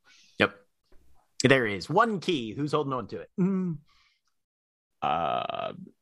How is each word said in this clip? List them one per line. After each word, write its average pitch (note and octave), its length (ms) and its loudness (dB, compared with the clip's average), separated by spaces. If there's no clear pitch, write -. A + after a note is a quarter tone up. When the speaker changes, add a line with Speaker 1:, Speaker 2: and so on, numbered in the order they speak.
Speaker 1:
Yep. - 160 2
There C3+ 220 8
is G2 220 -2
one G#3 320 2
key. B2 320 -2
Who's C#3+ 200 -6
holding C#3+ 200 0
on A#2+ 160 -6
to F#2 120 -10
it? - 100 -16
Mm. F#3 380 0
Speaker 2:
Uh, C#2+ 720 -2